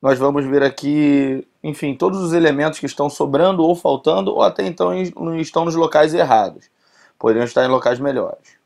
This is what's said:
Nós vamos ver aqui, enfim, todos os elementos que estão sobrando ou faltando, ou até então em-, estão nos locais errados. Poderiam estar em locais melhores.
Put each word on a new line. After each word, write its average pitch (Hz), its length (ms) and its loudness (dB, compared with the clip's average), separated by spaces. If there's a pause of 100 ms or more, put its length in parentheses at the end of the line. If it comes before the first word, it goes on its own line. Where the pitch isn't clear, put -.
Nós 135 200 2
vamos 143 240 0
ver 139 180 2
aqui, 139 800 0 (200)
enfim, 143 320 -6
todos 190 260 -2
os 170 100 -4
elementos 156 460 2
que - 80 -8
estão 143 240 -4
sobrando 160 540 2
ou 170 100 2
faltando, 170 640 -2
ou - 60 2
até 190 220 0
então 180 300 -2
em-, 170 460 -6
estão 165 240 -2
nos 165 100 -4
locais 156 400 2
errados. 113 560 0 (480)
Poderiam 117 280 0
estar 123 180 0
em 127 40 0
locais 123 300 0
melhores. 131 680 -6